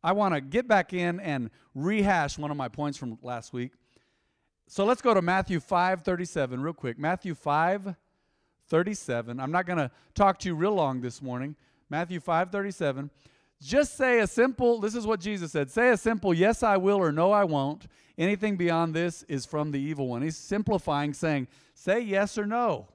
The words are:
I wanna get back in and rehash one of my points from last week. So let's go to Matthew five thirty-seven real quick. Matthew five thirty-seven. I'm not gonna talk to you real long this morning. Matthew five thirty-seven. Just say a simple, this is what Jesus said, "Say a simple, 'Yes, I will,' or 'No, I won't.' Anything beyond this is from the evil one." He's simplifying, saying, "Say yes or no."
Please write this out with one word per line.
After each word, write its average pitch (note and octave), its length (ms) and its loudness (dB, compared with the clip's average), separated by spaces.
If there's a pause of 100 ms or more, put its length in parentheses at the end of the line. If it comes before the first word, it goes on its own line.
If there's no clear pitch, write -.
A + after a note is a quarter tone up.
I E3+ 80 2
wanna F#3+ 300 2
get F#3 260 -2
back G3+ 240 2
in F3 300 -2
and C#3 280 -4 (240)
rehash F3+ 640 2
one D3 140 -6
of D3 60 -6
my C3+ 100 -4
points C#3+ 300 -4
from A#2 240 -8
last B2 320 -10
week. B2 180 -6 (960)
So - 160 -2
let's A#3+ 180 2
go A#3+ 120 4
to F#3+ 80 6
Matthew F3+ 400 0
five F#3 400 0
thirty-seven D#3+ 600 -4
real D#3+ 120 -6
quick. B2+ 260 -8
Matthew E3 360 -4
five F3 600 0 (760)
thirty-seven. B2+ 680 -2
I'm C3+ 140 -4
not F3+ 140 0
gonna D#3+ 260 -2 (240)
talk G3 240 4
to - 80 -6
you F3 80 -2
real F3+ 160 2
long C#3 300 2
this B2 200 -8
morning. C3 360 -8 (320)
Matthew E3+ 320 -4
five F3 300 0
thirty-seven. D#3+ 600 -4 (500)
Just A#3 360 0
say B3 220 4
a G3+ 80 2
simple, A#3+ 520 2
this G#3+ 160 -4
is A#3 100 -4
what G#3+ 140 0
Jesus F3+ 320 -6
said, C#3+ 180 -2
"Say A#3+ 200 4
a A3+ 80 6
simple, G#3+ 360 0
'Yes, F#3+ 300 4
I G3+ 140 4
will,' G3 200 2
or F3 140 2
'No, E3 200 2
I G#3 120 6
won't.' D3 420 -2 (320)
Anything G3 380 0
beyond E3 380 0
this E3 300 -2
is C#3 220 -6
from D3+ 260 -4
the C#3 80 -2
evil C#3 280 -4
one." A#2+ 140 -4
He's D#3 160 -4
simplifying, E3+ 760 -2
saying, C#3+ 360 -2 (240)
"Say G#3 260 0
yes G3+ 380 0
or G#3 80 -2
no." G#3+ 500 -2